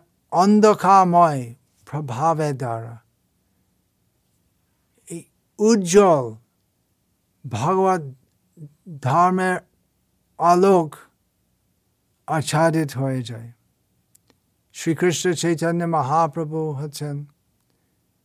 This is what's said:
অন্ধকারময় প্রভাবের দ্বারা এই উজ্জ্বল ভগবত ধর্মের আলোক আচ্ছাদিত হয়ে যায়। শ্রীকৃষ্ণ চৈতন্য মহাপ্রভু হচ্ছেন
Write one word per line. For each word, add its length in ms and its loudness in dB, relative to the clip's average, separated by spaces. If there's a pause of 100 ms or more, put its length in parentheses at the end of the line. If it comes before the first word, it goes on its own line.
(300)
অন্ধকারময় 1200 4 (300)
প্রভাবের 720 -4
দ্বারা 460 -10 (2000)
এই 180 -14 (340)
উজ্জ্বল 760 4 (1120)
ভগবত 520 0 (1040)
ধর্মের 540 0 (840)
আলোক 580 4 (1300)
আচ্ছাদিত 680 -2
হয়ে 260 -4
যায়। 300 -16 (1200)
শ্রীকৃষ্ণ 600 -2
চৈতন্য 520 -2
মহাপ্রভু 880 -4
হচ্ছেন 540 -10 (1000)